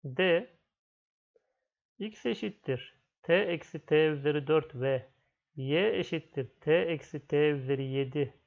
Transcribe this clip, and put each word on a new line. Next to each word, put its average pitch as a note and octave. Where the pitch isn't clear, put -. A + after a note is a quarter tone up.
D, E3+
x G#3+
eşittir G3+
t E3+
eksi F3
t D#3
üzeri D3
dört D#3
ve B2+
y D#3
eşittir D#3
t D3+
eksi E3
t D3
üzeri C3+
yedi C3+